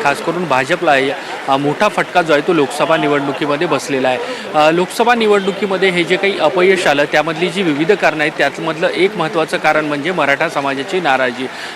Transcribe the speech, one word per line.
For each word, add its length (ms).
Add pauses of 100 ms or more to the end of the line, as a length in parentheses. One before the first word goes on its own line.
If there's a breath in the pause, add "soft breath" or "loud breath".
खास 180
करून 260
भाजपला 500
या, 180 (320 loud breath)
अ, 100
मोठा 300
फटका 340
जो 120
आहे, 140
तो 60
लोकसभा 440
निवडणुकीमध्ये 680
बसलेला 400
आहे. 100 (360 loud breath)
अ, 180
लोकसभा 440
निवडणुकीमध्ये 760
हे 140
जे 120
काही 240
अपयश 480
आलं, 180
त्यामधली 440
जी 120
विविध 300
कारणं 300
आहेत, 160
त्यामधलं 500
एक 300
महत्त्वाचं 400
कारण 280
म्हणजे 260
मराठा 380
समाजाची 500
नाराजी. 480 (280 loud breath)